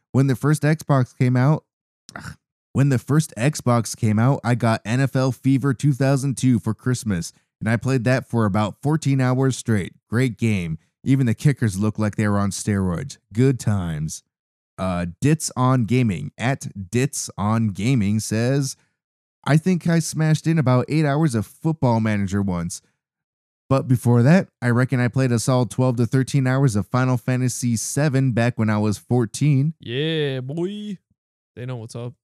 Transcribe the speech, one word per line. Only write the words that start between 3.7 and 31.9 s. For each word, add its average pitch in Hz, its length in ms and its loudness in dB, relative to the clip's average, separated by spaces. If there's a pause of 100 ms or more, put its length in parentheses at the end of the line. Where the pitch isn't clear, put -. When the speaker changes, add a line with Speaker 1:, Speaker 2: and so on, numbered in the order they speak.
Speaker 1:
came 107 240 0
out, 131 240 2
I 120 100 2
got 113 300 0
N 120 160 -2
F 139 160 -2
L 131 160 0
Fever 135 420 0
two 147 180 0
thousand 135 440 0
two 127 240 2
for 110 120 -2
Christmas, 104 600 -4 (280)
and 104 80 -4
I 117 80 2
played 127 280 -2
that 127 240 0
for 117 160 0
about 104 360 -2
fourteen 139 400 0
hours 127 360 2
straight. 101 380 -2 (140)
Great 120 300 0
game. 92 400 -2 (260)
Even 135 220 2
the 110 80 2
kickers 110 460 0
look 107 180 0
like 107 160 -2
they 107 140 0
were 101 100 2
on 101 120 0
steroids. 92 680 -4 (140)
Good 127 260 2
times." 85 640 -4 (560)
Uh, 90 280 -4 (140)
Dits 151 340 0
on 127 300 2
Gaming, 101 540 -2
at 107 520 -6
Dits - 460 -2
on 110 320 0
Gaming, 104 500 0
says, 127 560 -2 (680)
"I 147 140 4
think 180 280 0
I 170 120 2
smashed 156 480 0
in 165 120 2
about 127 300 2
eight 156 160 0
hours 143 300 2
of 107 120 -2
Football 131 540 0
Manager 101 420 0
once. 87 380 -4 (880)
But 135 180 0
before 120 360 4
that, 160 260 4 (140)
I 123 80 0
reckon 123 280 0
I 123 100 0
played 131 220 0
a 117 80 2
solid 127 320 0
twelve 127 260 0
to 117 100 0
thirteen 131 400 0
hours 131 280 2
of 101 140 -2
Final 127 300 0
Fantasy 123 580 -2
seven 135 560 0
back 117 260 0
when 110 120 0
I 107 80 0
was 107 200 0
fourteen." 135 800 0
Speaker 2:
Yeah, 139 600 -4
boy. 185 580 -8 (560)
They 123 120 -12
know 127 100 -8
what's 110 180 -14